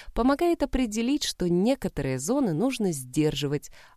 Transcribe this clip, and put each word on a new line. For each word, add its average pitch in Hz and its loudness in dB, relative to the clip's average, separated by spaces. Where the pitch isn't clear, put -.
помогает 285 2
определить, 247 0
что - -2
некоторые 175 0
зоны 214 0
нужно 208 0
сдерживать, 143 -2